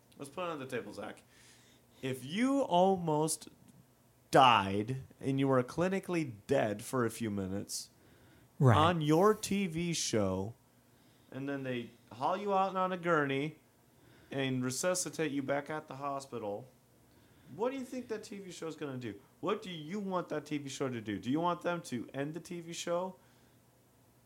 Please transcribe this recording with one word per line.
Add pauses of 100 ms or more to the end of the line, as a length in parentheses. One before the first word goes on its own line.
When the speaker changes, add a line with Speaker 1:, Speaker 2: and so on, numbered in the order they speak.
(180)
Speaker 1:
Let's
put
it
on
the
table,
Zach. (840)
If
you
almost (800)
died (220)
and
you
were
clinically (160)
dead
for
a
few
minutes (720)
Speaker 2:
Right.
Speaker 1:
on
your
T
V
show, (800)
and
then
they (240)
haul
you
out
on
a
gurney (720)
and
resuscitate
you
back
at
the
hospital, (880)
what
do
you
think
that
T
V
show
is
gonna
do? (240)
What
do
you
want
that
T
V
show
to
do?
Do
you
want
them
to
end
the
T
V
show? (1120)